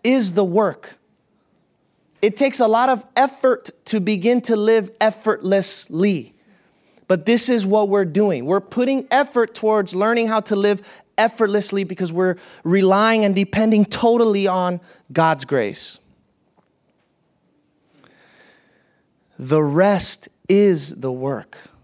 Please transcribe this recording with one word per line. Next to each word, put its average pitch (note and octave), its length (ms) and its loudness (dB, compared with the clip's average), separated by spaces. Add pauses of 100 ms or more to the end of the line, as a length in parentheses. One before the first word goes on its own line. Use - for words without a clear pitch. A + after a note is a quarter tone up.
is A#3 300 2
the G3 100 2
work. F#3 540 -2 (1200)
It G#3 160 -2
takes C#4 220 0
a A#3 80 2
lot A#3 220 2
of B3 160 -2 (100)
effort C4 540 0 (160)
to A3 140 -2
begin G#3+ 420 0
to A#3 140 0
live G#3+ 360 0 (100)
effortlessly. G3 1300 -2 (720)
But F3+ 180 0
this A#3 240 2
is A3+ 160 0
what G3+ 240 2
we're G3 160 2
doing. E3 400 -2
We're F#3+ 160 0
putting B3 500 -2
effort B3 420 0
towards G#3+ 400 -2
learning A3+ 340 -2
how A3 140 -2
to G#3+ 140 -4
live G3+ 480 -2 (140)
effortlessly G#3 680 0
because F3+ 280 -6
we're F3+ 240 0 (280)
relying G3 640 4
and G3 100 2
depending G#3 500 2
totally A3 640 0
on F3+ 320 -2 (320)
God's D#3 340 0
grace. - 540 -4 (3500)
The C#3+ 240 0
rest F3+ 680 0 (200)
is F#3 460 2
the C3 160 -8
work. B2+ 460 -8 (260)